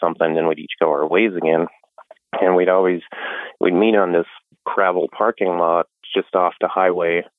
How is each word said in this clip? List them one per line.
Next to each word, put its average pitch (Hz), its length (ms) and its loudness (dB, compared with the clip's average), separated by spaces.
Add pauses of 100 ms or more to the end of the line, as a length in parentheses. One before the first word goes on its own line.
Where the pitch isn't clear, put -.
something. 82 340 -2
Then 82 140 0
we'd 78 100 -2
each - 220 -14
go 80 100 2
our 73 160 0
ways 95 300 0
again. 82 300 0 (760)
And 92 160 4
we'd 90 120 2
always, 92 320 2 (600)
we'd 90 140 2
meet 107 200 4
on 92 180 2
this 85 140 2 (400)
gravel 90 500 0
parking 98 420 -2
lot 85 280 0 (300)
just - 180 -6
off 90 260 0
the 92 60 -2
highway, 87 560 0 (160)